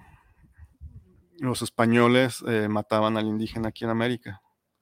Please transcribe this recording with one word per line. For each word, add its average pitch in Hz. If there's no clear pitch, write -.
los 127
españoles, 120
eh, 107
mataban 107
al 107
indígena 110
aquí -
en 113
América. 113